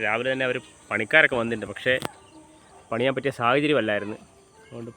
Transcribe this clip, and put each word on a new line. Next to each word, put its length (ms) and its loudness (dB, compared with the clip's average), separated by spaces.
രാവിലെ 260 -2
തന്നെ 160 -2
അവർ 80 -4
പണിക്കാരൊക്കെ 500 4
വന്നിട്ടുണ്ട്, 340 -4
പക്ഷേ 200 -2
പണിയാൻ 240 0
പറ്റിയ 240 -2
സാഹചര്യമല്ലായിരുന്നു. 800 0
അതുകൊണ്ട് 320 -14